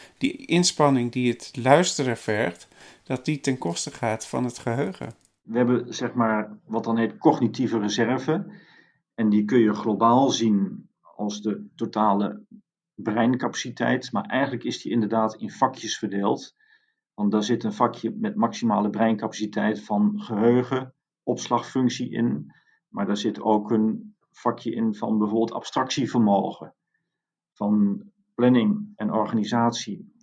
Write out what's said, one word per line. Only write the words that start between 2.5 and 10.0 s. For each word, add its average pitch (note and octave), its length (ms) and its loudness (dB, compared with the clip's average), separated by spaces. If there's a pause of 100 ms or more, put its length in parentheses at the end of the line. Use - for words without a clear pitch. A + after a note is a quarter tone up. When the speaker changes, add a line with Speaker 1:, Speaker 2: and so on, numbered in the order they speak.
Speaker 1:
dat C3 200 -4
die D3+ 160 -2
ten C3 180 0
koste - 320 -6
gaat A2 360 -4
van B2+ 180 -4
het B2 140 -6
geheugen. B2 560 -4 (280)
Speaker 2:
We A2 140 -8
hebben, A#2+ 380 2
zeg A#2+ 200 -6
maar, A2 500 0
wat A2 200 -4
dan A2+ 120 -2
heet A2 220 0
cognitieve A#2 600 2
reserve. B2 680 0 (680)
En A2 140 0
die G#2 160 4
kun A#2+ 140 4
je G#2+ 160 6
globaal A#2 560 4